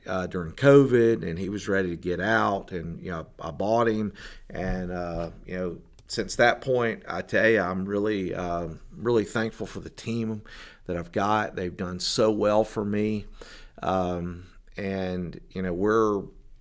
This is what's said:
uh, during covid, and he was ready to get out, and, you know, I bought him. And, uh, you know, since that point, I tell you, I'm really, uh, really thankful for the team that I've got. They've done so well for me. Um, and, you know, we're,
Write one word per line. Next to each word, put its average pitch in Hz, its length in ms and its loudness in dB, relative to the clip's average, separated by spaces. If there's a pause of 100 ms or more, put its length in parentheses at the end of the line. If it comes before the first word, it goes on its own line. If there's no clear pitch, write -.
uh, 92 200 -2
during 85 260 -6
covid, 123 760 6
and 82 100 -4
he 95 100 -4
was 101 200 -6
ready 95 220 2
to 85 60 -4
get 87 240 -2
out, 107 520 0
and, 85 280 -6
you 92 100 -8
know, 80 160 -8 (140)
I 82 100 -8
bought 110 380 2
him. 107 240 0 (360)
And, 92 440 -4
uh, 85 380 -4 (140)
you 87 120 -10
know, 90 220 -6 (280)
since - 300 -6
that 120 240 4
point, 120 460 0
I 87 140 -4
tell 101 280 4
you, 110 120 6
I'm 92 240 0
really, 101 500 0
uh, 87 340 -4 (280)
really 113 280 2
thankful 110 420 -4
for 95 140 -10
the - 100 -12
team 110 520 -4 (440)
that 87 100 -4
I've 85 160 -8
got. 104 440 0
They've 90 200 -4
done 90 240 -6
so 110 300 2
well 104 340 4
for 107 200 -4
me. 104 420 -2 (560)
Um, 90 640 -2 (300)
and, 92 640 -4 (120)
you 92 100 -8
know, 90 140 -2
we're, 104 480 2 (380)